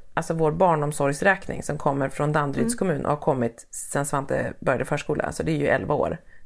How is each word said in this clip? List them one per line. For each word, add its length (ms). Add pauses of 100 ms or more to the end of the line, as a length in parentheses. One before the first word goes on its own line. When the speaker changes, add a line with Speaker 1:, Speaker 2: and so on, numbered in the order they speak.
(140)
Speaker 1:
alltså, 200
vår 180
barnomsorgsräkning 1120
som 140
kommer 320
från 240
Danderyds 400
Speaker 2:
Mm. 40
Speaker 1:
kommun 280
och 60
har 60
kommit 540
sen 340
Svante 540
började 260
förskola. 460
Så 120
det 80
är 60
ju 100
elva 280
år. 220 (280)